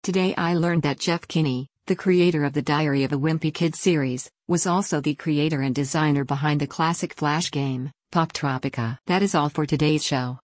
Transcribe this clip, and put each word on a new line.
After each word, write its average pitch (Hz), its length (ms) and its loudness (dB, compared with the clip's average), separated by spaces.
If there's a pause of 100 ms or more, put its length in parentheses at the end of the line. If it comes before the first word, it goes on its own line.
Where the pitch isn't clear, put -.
Today 185 380 0
I 175 160 0
learned 170 280 2
that 139 160 -2
Jeff 170 280 -2
Kinney, 139 400 0 (180)
the 185 100 0
creator 175 480 2
of 143 100 -2
The 147 100 -2
Diary 147 400 2
of 135 100 0
a 139 60 -2
Wimpy 160 340 0
Kid 170 220 -2
series, 135 520 0 (200)
was 170 180 2
also 180 340 0
the 147 140 0
creator 147 480 0
and 131 140 0
designer 143 480 2
behind 147 380 0
the 143 40 -2
classic - 480 -2
Flash 156 380 -2
game, 135 400 -4 (200)
Pop 160 220 0
Tropica. 131 720 -4
That 185 160 2
is 196 140 0
all 147 140 2
for 147 180 -2
today's 151 360 2
show. 127 440 -2